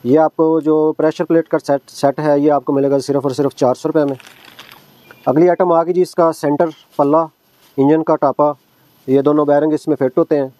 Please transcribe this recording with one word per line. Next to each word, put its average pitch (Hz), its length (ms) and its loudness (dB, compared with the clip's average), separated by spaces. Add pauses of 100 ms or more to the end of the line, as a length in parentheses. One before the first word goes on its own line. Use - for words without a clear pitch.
ये 123 140 2
आपको 160 420 0
जो 156 320 0
pressure 156 320 -2
plate 165 240 0
का 156 100 -2
सेट, 143 300 -2
set 139 320 -4
है 147 200 0
ये 147 100 2
आपको 143 220 -2
मिलेगा 139 280 0
सिर्फ़ 139 240 -4
और 139 100 -2
सिर्फ 139 200 -2
चार 127 200 0
सौ 156 140 -6
रुपये 151 160 0
में। 139 120 -4 (1120)
अगली 156 200 4
item 175 240 0
आ 165 100 2
गई 170 100 -4
जी 180 100 0
इसका 165 300 0
center 156 380 -2 (280)
पल्ला, 151 240 2 (560)
इंजन 147 240 2
का 156 140 0
टापा, 147 380 0 (540)
ये 135 140 2
दोनों 147 240 2
bearing 147 280 2
इसमें 151 220 -4
fit 131 220 -2
होते 160 180 0
हैं। 135 240 -4